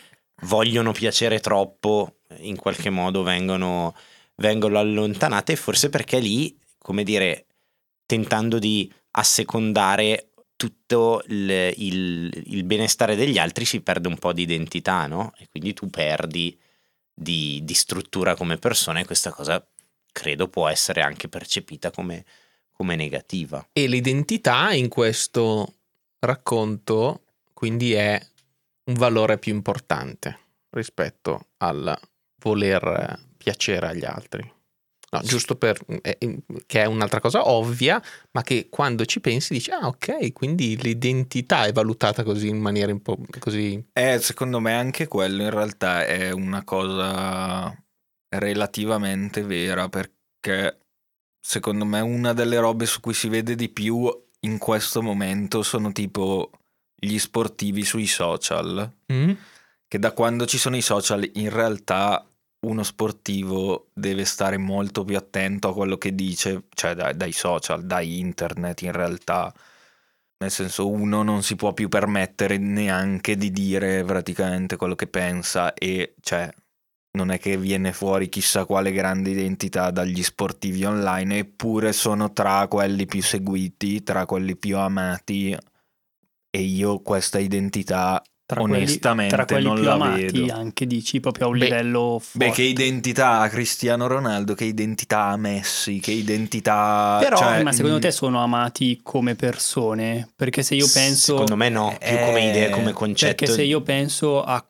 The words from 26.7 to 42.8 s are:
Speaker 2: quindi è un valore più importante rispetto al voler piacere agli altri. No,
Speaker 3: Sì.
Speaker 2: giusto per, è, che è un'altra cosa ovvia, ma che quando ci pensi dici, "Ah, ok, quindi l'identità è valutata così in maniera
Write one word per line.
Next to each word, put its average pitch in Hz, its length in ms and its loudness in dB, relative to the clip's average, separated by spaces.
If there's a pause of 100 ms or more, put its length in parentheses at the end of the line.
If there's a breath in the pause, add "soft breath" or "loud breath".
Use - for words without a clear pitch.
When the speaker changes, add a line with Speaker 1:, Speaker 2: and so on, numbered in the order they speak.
Speaker 2:
quindi 117 400 0
è 104 280 2 (640)
un 123 100 -2
valore 113 440 4
più 107 160 -2
importante - 840 -4 (320)
rispetto - 760 -6 (120)
al 78 380 -2 (440)
voler 98 800 0 (180)
piacere 92 520 -2
agli 82 160 -6
altri. - 480 -12 (600)
No, - 100 -2
Speaker 3:
Sì. - 60 -8
Speaker 2:
giusto 120 280 -2
per, 110 220 2 (220)
è, - 160 -6 (500)
che 110 160 2
è 107 40 4
un'altra 110 340 0
cosa 147 280 2
ovvia, 120 540 2 (300 loud breath)
ma 123 100 -2
che 123 280 0
quando 120 340 0
ci - 160 -2
pensi 127 320 0
dici, - 180 -4
"Ah, 311 160 -2
ok, 175 460 -4
quindi 131 480 0
l'identità 127 840 0
è 107 60 0
valutata 113 520 0
così 104 240 -2
in 107 100 -2
maniera 104 340 0